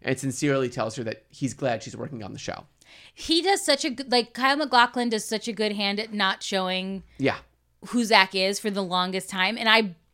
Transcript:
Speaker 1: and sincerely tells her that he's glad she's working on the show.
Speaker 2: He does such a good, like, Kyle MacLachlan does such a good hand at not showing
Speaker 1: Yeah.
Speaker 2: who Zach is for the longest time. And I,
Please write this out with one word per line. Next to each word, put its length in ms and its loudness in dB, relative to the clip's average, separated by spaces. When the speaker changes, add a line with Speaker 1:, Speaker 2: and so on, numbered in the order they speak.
Speaker 1:
and 160 -2
sincerely 500 0
tells 280 -4
her 80 -6
that 260 -8
he's 240 -4
glad 280 -2
she's 140 -14
working 280 -10
on 80 -12
the 60 -12
show. 260 -10
Speaker 2:
He 280 0
does 220 2
such 200 2
a 60 -2
good, 200 -8
like, 240 2
Kyle 220 2
MacLachlan 540 4
does 140 -2
such 240 -6
a 40 -4
good 200 -2
hand 280 -2
at 120 -8
not 300 0
showing 640 -4
Speaker 1:
Yeah. 180 2
Speaker 2:
who 160 0
Zach 300 6
is 240 0
for 120 -4
the 120 -2
longest 480 -2
time. 260 0
And 120 0
I, 260 6